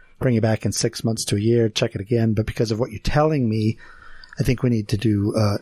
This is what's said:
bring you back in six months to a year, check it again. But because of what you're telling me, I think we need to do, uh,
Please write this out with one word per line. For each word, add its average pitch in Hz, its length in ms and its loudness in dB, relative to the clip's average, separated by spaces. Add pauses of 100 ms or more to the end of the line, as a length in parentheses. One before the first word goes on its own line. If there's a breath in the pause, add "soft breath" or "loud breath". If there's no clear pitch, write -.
(200 loud breath)
bring 127 160 2
you 110 60 2
back 110 240 0
in 101 60 0
six - 320 -4
months 113 220 -2
to 104 100 -2
a 101 40 0
year, 113 300 2
check - 260 -2
it 101 60 -6
again. 113 320 0
But 107 120 0
because 117 260 -2
of 107 80 -2
what 120 120 -4
you're 104 100 -12
telling 147 480 2
me, 110 280 0 (600 loud breath)
I 123 40 0
think 127 200 0
we 127 60 2
need 110 200 0
to 107 80 -2
do, 104 380 0
uh, 104 260 2